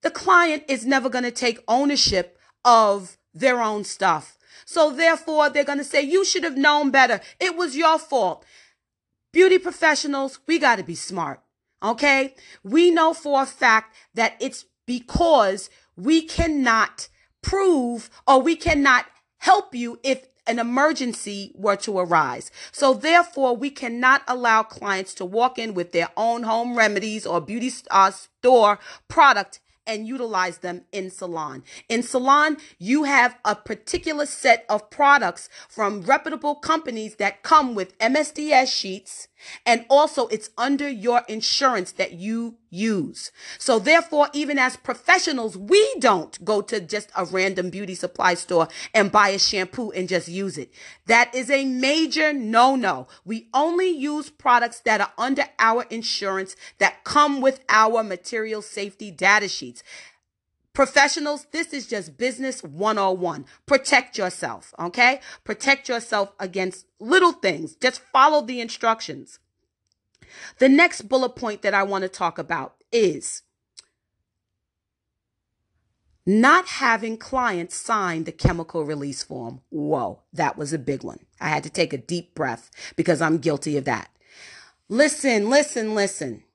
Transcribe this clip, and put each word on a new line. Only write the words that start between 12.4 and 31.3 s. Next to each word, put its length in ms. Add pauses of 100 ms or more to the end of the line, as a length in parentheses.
We 260
know 240
for 280
a 40
fact 480 (200)
that 260
it's 240 (220)
because 840 (280)
we 240
cannot 880 (320)
prove 680 (160)
or 140
we 160
cannot 500 (340)
help 360
you 260
if 260 (180)
an 140
emergency 960
were 220
to 220
arise. 520 (200)
So 220
therefore, 640
we 140
cannot 580
allow 360
clients 520
to 100
walk 340
in 140
with 180
their 240
own 280
home 340
remedies 480
or 160
beauty 260
s-, 240
uh, 200
store 680 (280)
product 520 (260)
and 220
utilize 520
them 340
in 180
salon. 500 (280)